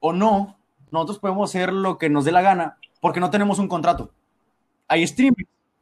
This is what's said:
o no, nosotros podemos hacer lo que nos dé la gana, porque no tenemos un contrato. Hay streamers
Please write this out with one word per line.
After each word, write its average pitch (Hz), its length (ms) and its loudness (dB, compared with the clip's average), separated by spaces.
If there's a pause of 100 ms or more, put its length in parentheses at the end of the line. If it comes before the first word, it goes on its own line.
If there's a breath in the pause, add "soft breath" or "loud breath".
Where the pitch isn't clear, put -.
o 160 100 0
no, 196 460 0 (340)
nosotros 165 280 -4
podemos 196 300 -2
hacer 180 220 -2
lo 190 260 -2
que 160 120 -2
nos 147 160 2
dé 160 80 0
la 180 80 4
gana, 180 360 0 (220)
porque 170 220 -2
no 175 80 0
tenemos 202 280 0
un 196 120 -2
contrato. 170 420 -2 (800)
Hay 165 180 2
streamers - 400 0 (340)